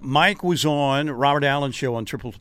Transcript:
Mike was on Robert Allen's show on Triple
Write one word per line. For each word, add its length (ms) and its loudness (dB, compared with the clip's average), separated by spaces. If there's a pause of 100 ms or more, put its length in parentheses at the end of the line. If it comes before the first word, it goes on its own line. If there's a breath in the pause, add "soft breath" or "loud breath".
Mike 420 2
was 220 0
on 440 2
Robert 360 2
Allen's 320 0
show 180 -2
on 100 -4
Triple 360 -10